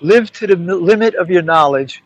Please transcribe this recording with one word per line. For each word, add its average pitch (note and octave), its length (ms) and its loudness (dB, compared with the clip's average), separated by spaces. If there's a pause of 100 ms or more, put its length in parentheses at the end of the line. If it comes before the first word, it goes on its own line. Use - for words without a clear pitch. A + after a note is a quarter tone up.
"Live G#3 320 2
to G#3+ 140 -8
the G3 60 -4
m-, F3 320 -6
limit G#3+ 300 0
of F3+ 140 -4
your F3+ 120 2
knowledge D3 640 0